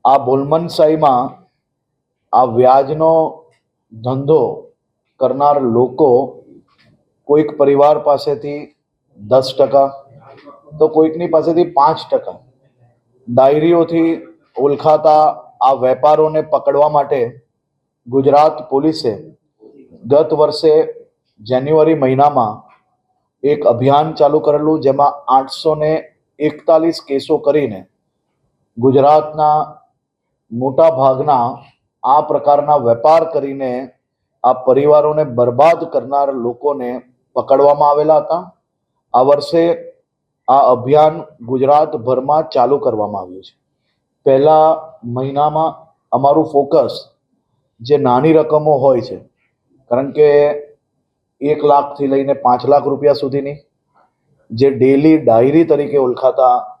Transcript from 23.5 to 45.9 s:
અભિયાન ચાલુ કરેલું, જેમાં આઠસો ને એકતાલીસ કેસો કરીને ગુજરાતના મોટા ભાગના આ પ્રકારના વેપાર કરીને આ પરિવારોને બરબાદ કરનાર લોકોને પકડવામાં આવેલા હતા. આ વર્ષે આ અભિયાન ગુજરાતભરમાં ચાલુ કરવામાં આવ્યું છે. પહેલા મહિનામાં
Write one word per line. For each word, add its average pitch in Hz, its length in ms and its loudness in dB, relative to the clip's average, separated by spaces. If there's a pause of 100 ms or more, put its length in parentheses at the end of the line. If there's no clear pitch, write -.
અભિયાન 135 480 2
ચાલુ 151 260 2
કરેલું, 151 420 0
જેમાં 143 320 0 (140)
આઠસો 139 480 -2
ને 151 160 -2 (480)
એકતાલીસ 160 640 0
કેસો 139 360 -4
કરીને 143 420 -2 (960)
ગુજરાતના 151 800 2 (920)
મોટા 135 400 0
ભાગના 131 560 0 (560)
આ 139 180 2
પ્રકારના 147 600 0
વેપાર 151 480 2
કરીને 139 400 -6 (720)
આ 123 180 2
પરિવારોને 147 720 2
બરબાદ 139 580 0
કરનાર 139 460 -4
લોકોને 123 560 -6 (440)
પકડવામાં 143 540 2
આવેલા 151 320 2
હતા. 165 220 -6 (680)
આ 123 100 2
વર્ષે 143 420 0 (800)
આ 135 200 2
અભિયાન 135 580 0 (200)
ગુજરાતભરમાં 131 1040 -2
ચાલુ 131 300 0
કરવામાં 107 440 -4
આવ્યું 92 200 -20
છે. - 100 -20 (720)
પહેલા 151 420 4 (380)
મહિનામાં 143 680 -4 (400)